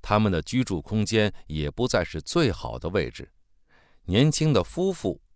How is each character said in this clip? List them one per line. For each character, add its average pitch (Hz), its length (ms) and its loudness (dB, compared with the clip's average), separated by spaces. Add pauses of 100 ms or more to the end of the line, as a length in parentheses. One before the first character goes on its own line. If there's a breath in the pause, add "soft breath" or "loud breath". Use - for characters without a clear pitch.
他 104 180 2
们 107 120 4
的 85 120 0
居 127 200 -2
住 92 180 -2
空 107 240 -2
间 107 280 2 (140 soft breath)
也 76 240 -4
不 123 180 -2
再 95 160 2
是 82 180 -8
最 147 300 0
好 58 260 -8
的 80 100 -6
位 87 220 -2
置。 - 200 -16 (760 soft breath)
年 117 260 4
轻 156 220 2
的 101 100 4
夫 185 300 -2
妇 - 280 -4 (160)